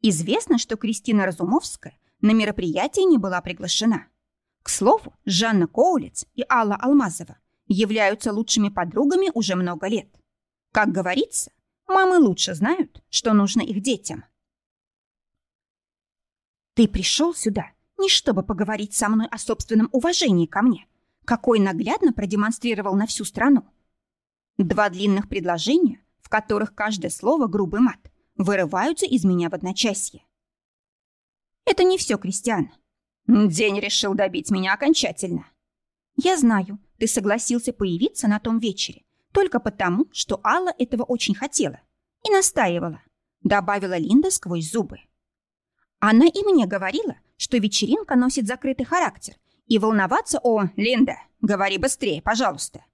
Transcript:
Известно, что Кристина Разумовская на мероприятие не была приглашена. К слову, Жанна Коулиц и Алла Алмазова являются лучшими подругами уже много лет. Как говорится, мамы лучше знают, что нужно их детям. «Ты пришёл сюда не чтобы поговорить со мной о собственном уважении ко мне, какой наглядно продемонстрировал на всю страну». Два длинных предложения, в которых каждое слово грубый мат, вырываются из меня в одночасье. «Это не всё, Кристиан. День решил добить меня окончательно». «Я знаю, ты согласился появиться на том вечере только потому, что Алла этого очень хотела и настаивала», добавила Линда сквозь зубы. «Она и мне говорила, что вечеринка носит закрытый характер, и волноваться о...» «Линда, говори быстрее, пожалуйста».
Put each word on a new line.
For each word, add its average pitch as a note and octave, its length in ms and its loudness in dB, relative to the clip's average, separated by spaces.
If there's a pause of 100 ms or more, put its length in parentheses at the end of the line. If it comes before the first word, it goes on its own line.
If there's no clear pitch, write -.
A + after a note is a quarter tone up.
Известно, A3 560 2
что A3+ 200 -4
Кристина G#3+ 480 0
Разумовская F3+ 720 -4 (240)
на G#3+ 100 4
мероприятие G#3 720 0
не E4 120 6
была F3+ 240 -2
приглашена. F3+ 680 -4 (560)
К - 60 -14
слову, - 440 2 (120)
Жанна G3 420 2
Коулиц C4+ 680 0
и A#3 160 -6
Алла A3 260 2
Алмазова A#3+ 640 0 (300)
являются G#3+ 680 0
лучшими G#3 360 0
подругами C#4 640 0
уже G3 220 -2
много F3 320 -4
лет. G#3+ 220 -4 (640)
Как G#3+ 200 2
говорится, F#3 600 -4 (360)
мамы F#4 300 4
лучше F#3+ 380 2
знают, C#4 540 -2
что - 240 0
нужно G3+ 280 2
их G3 200 -6
детям. F#3+ 440 -6 (2500)
«Ты A3+ 140 6
пришёл C#4 460 0
сюда G#3 380 -4 (260)
не G4 120 0
чтобы F#3+ 340 0
поговорить G#3 500 -6
со G#3 140 -2
мной A3 200 0
о A3+ 100 -10
собственном A3 560 0
уважении B3 540 2
ко - 140 -4
мне, A#3+ 260 0 (360)
какой A3+ 360 0
наглядно G#3 520 0
продемонстрировал G#3 840 -2
на G3+ 100 2
всю - 180 -8
страну». A#3+ 420 2 (920)
Два G3 320 2
длинных G3 400 0
предложения, G3 720 0 (240)
в - 40 -20
которых G#3+ 440 -2
каждое G#3 380 -4
слово C4+ 340 0
грубый G3+ 360 0
мат, - 300 0 (240)
вырываются G3 680 0
из B3 180 0
меня F3 260 2
в - 40 -6
одночасье. - 720 -6 (1400)
«Это G#4 180 2
не F#4 160 2
всё, - 180 -4
Кристиан. G3 540 -4 (560)
День G#3 520 2
решил G3+ 360 -2
добить F#3+ 340 -2
меня F#3+ 240 0
окончательно». F#3 720 -2 (680)
«Я F#4 200 2
знаю, G#3 440 0 (180)
ты A3 80 -2
согласился A#3 680 -2
появиться F#3+ 540 -2
на G#3 120 2
том A3+ 180 -2
вечере - 460 -6 (300)
только F#4 260 2
потому, G3+ 520 -2
что - 320 -6
Алла F4 360 0
этого A#3+ 240 -2
очень - 320 -2
хотела C4 440 -6 (480)
и G#4+ 40 0
настаивала», F3 720 0 (380)
добавила G3 560 -2
Линда B3 340 2
сквозь E3+ 400 -6
зубы. A3 300 -6 (960)
«Она A3 260 6
и F#4 180 4
мне F4 220 4
говорила, G3+ 520 -4 (200)
что - 200 -2
вечеринка A3+ 580 0
носит B3 320 0
закрытый C4 380 -4
характер, - 500 -4 (320)
и A3+ 100 4
волноваться A3 640 0
о...» A3 220 2 (120)
«Линда, A3 420 0 (240)
говори G3 360 0
быстрее, F3 460 -4
пожалуйста». G#3+ 600 -4 (100)